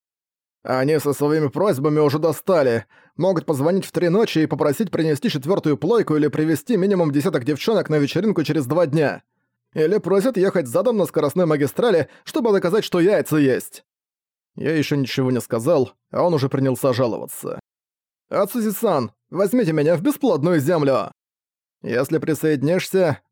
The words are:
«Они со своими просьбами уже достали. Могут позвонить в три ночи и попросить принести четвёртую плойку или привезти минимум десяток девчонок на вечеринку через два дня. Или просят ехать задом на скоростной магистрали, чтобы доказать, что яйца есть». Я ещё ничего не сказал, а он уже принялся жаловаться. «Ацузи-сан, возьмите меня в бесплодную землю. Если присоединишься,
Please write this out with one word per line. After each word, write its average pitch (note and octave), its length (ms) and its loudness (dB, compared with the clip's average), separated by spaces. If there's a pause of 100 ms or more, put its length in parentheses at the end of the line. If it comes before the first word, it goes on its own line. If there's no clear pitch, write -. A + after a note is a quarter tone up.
(640)
«Они C3+ 360 0
со C#3+ 140 -2
своими D3 340 0
просьбами D3+ 520 0
уже D3+ 200 2
достали. D3+ 680 0 (320)
Могут E3+ 280 0
позвонить E3 400 0
в - 60 -16
три F3+ 180 0
ночи G3 300 0
и D#3 60 4
попросить D3+ 460 -2
принести D#3+ 380 0
четвёртую D3 480 0
плойку F3 380 0
или D3 120 2
привезти D#3 500 0
минимум F3+ 340 2
десяток C#3+ 320 0
девчонок D3+ 460 0
на D#3 60 0
вечеринку D#3+ 480 0
через D3+ 220 -2
два D#3 200 0
дня. C3+ 380 -2 (500)
Или D#3+ 240 0
просят G3 400 0
ехать F3 300 0
задом G#3 300 0
на F3+ 80 2
скоростной D3+ 400 0
магистрали, D#3 600 0 (160)
чтобы A#3+ 280 -2
доказать, F#3 320 2
что - 160 -2
яйца E3 380 2
есть». C3 460 0 (720)
Я C#3+ 200 -4
ещё D3+ 200 0
ничего C3 360 -2
не A#2+ 100 0
сказал, B2+ 520 0 (180)
а B2 100 -2
он F3 140 2
уже C3+ 120 0
принялся C3 460 0
жаловаться. A2 640 -4 (720)
«Ацузи-сан, G3 840 -2 (180)
возьмите F#3 440 0
меня D#3 220 2
в D3 60 -4
бесплодную F3+ 580 0
землю. C#3 520 0 (720)
Если C3+ 380 -2
присоединишься, D#3 1000 0 (120)